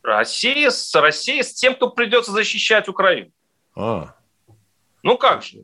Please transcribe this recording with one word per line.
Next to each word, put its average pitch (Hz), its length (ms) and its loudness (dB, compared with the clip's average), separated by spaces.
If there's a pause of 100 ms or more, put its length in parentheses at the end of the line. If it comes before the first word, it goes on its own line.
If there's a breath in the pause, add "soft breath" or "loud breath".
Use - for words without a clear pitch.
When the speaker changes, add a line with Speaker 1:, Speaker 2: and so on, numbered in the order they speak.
Speaker 1:
Россия 240 680 0
с, - 300 -8
Россия 226 420 0
с - 120 -6
тем, 254 200 2
кто 247 140 0
придется 233 440 0
защищать 214 560 0
Украину. 185 420 0 (460)
Speaker 2:
А. 98 380 -4 (880)
Speaker 1:
Ну 240 120 4
как 233 260 2
же? - 220 -20